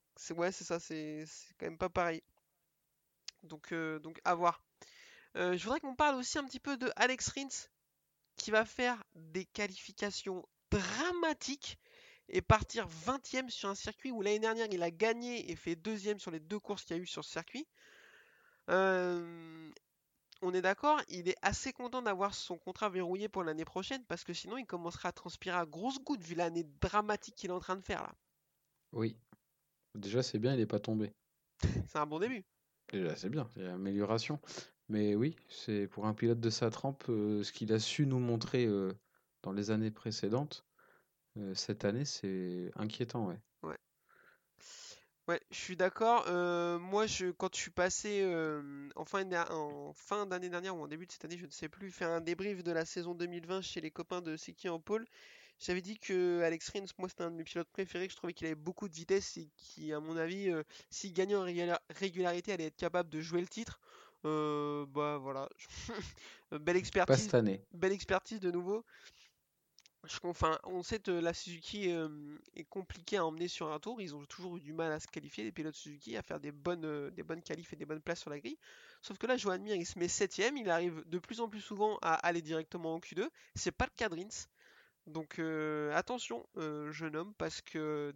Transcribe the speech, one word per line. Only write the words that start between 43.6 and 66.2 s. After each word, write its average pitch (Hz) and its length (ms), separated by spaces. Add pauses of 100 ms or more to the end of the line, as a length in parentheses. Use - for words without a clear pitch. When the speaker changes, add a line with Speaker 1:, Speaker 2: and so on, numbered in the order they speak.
Speaker 1:
Ouais. 78 160 (1500)
Ouais, 170 140 (100)
je - 60
suis 185 200
d'accord. 220 520
Euh, 175 500
moi, 196 280
je, 185 240
quand 185 240
je - 60
suis - 100
passé, 196 520
euh, 147 720
en 156 120
fin 190 180
de, 185 100 (160)
en 147 440
fin 202 320
d'année 180 240
dernière 180 260
ou 160 60
en 147 40
début 160 200
de - 60
cette - 120
année, 170 140
je 175 80
ne 143 40
sais 156 200
plus, 190 200
faire 180 200
un 165 100
débrief 180 420
de 170 80
la 165 140
saison 175 300
deux 175 120
mille 175 200
vingt 185 160
chez - 180
les 156 100
copains 180 300
de 160 160
C'est - 160
qui - 160
en 165 100
pôle, 214 280 (520)
j'avais 185 220
dit 202 180
que 180 440
Alex 165 260
Rins, 196 160 (140)
moi, 185 100
c'était 180 160
un 170 60
de 170 60
mes 165 80
pilotes 170 260
préférés, 185 360
que 185 60
je - 60
trouvais 170 160
qu'il 156 120
avait 160 80
beaucoup 170 340
de 156 60
vitesse 185 440
et 156 180
qui, 156 380
à 151 60
mon 160 180
avis, 185 320
euh, 156 120 (280)
s'il 190 240
gagnait 190 220
en 190 80
régula-, 175 440
régularité, 175 640
allait 170 140
être 151 100
capable 175 320
de 156 140
jouer 165 180
le 185 80
titre. - 320 (460)
Euh, 147 600
bah, 147 320
voilà. 135 300 (100)
<laughs> - 600 (320)